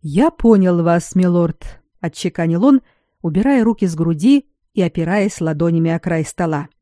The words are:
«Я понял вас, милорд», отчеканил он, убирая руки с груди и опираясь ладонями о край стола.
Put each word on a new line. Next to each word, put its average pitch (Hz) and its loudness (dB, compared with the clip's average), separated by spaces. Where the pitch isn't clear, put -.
«Я 170 0
понял 185 2
вас, 170 0
милорд», 175 -2
отчеканил 170 -4
он, 269 4
убирая 226 0
руки 214 0
с 170 -4
груди 165 0
и 202 -2
опираясь 175 -2
ладонями 165 0
о 165 -2
край 165 -2
стола. 156 -6